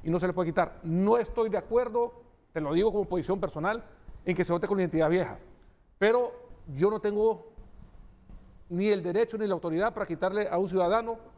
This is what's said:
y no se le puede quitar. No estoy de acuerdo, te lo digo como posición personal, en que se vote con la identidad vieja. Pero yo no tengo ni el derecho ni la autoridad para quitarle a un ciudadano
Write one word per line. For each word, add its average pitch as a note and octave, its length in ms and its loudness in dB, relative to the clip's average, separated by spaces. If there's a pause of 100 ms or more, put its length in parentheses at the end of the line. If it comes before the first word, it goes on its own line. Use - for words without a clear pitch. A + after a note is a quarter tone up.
y D#3+ 80 -2
no F3 80 2
se E3+ 80 0
le F3+ 60 0
puede F3 180 -2
quitar. E3 320 0
No F#3+ 360 2
estoy A3 320 -2
de G3+ 60 0
acuerdo, A#3+ 680 -2 (280)
te E3 80 -4
lo D3 120 -2
digo G3 180 4
como G#3 140 0
posición F3+ 340 -2
personal, G3 460 -4 (400)
en F3+ 100 0
que F3 100 0
se E3+ 80 -2
vote F3 140 0
con G3+ 100 0
la F#3+ 60 2
identidad D#3+ 260 2
vieja. E3+ 300 0 (600)
Pero A#3 340 2 (420)
yo E3+ 160 4
no G#3+ 100 -2
tengo G#3 520 0 (1160)
ni F#3 180 0
el G3 160 2
derecho A3 340 0
ni G#3+ 80 -2
la G3 80 0
autoridad F3 400 0
para G#3+ 100 -4
quitarle F#3+ 440 -2
a F3 100 0
un F#3+ 100 0
ciudadano G3+ 480 0 (220)